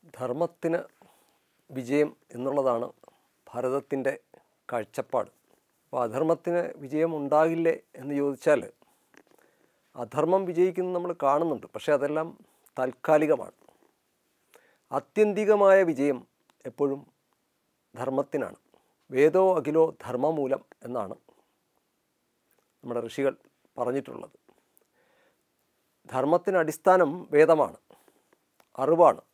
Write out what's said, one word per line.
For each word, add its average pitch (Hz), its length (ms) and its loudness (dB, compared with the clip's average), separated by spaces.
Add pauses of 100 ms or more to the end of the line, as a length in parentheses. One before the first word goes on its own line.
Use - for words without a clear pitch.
(180)
ധർമ്മത്തിന് 160 640 -4 (960)
വിജയം 143 320 0 (260)
എന്നുള്ളതാണ് 127 520 -2 (640)
ഭാരതത്തിൻ്റെ 131 640 -4 (580)
കാഴ്ചപ്പാട്. 113 580 -6 (540)
അപ്പോൾ - 220 -8
അധർമ്മത്തിന് 165 560 -2 (220)
വിജയം 156 360 -2
ഉണ്ടാകില്ലേ 160 560 2 (240)
എന്ന് 139 200 -10
ചോദിച്ചാൽ, 143 420 0 (1400)
അധർമ്മം 160 460 0
വിജയിക്കുന്നത് 180 480 0
നമ്മൾ 175 140 -6 (120)
കാണുന്നുണ്ട്, 143 500 0
പക്ഷേ 131 240 -4
അതെല്ലാം 151 300 -2 (520)
താൽക്കാലികമാണ്. 135 760 0 (1400)
ആത്യന്തികമായ 202 800 4 (120)
വിജയം 135 280 -2 (500)
എപ്പോഴും 143 320 -4 (1000)
ധർമ്മത്തിനാണ്. 135 600 -4 (560)
"വേദോ 156 300 4 (160)
അഖിലോ 156 260 2 (160)
ധർമ്മമൂലം" 135 580 -4 (240)
എന്നാണ് 117 300 -10 (1700)
നമ്മുടെ 123 260 -8
ഋഷികൾ 135 260 -4 (440)
പറഞ്ഞിട്ടുള്ളത്. 123 600 -8 (1800)
ധർമ്മത്തിന് 165 480 0
അടിസ്ഥാനം 160 500 4 (240)
വേദമാണ്, 156 420 4 (1040)
അറിവാണ്. 160 380 6 (120)